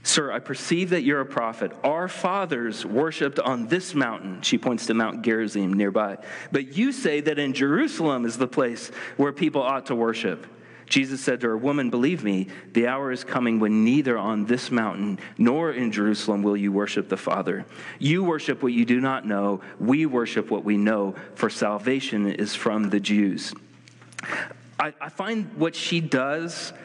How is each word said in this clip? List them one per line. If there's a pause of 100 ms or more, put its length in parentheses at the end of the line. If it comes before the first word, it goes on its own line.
"Sir,
I
perceive
that
you're
a
prophet. (120)
Our
fathers
worshipped
on
this
mountain."
She
points
to
Mount
Gerizim
nearby. (340)
But
you
say
that
in
Jerusalem
is
the
place (280)
where
people
ought
to
worship. (400)
Jesus
said
to
her,
"Woman,
believe
me, (260)
the
hour
is
coming
when
neither
on
this
mountain (180)
nor
in
Jerusalem
will
you
worship
the
Father. (360)
You
worship
what
you
do
not
know. (180)
We
worship
what
we
know, (220)
for
salvation
is
from
the
Jews." (1300)
I,
I
find
what
she
does, (120)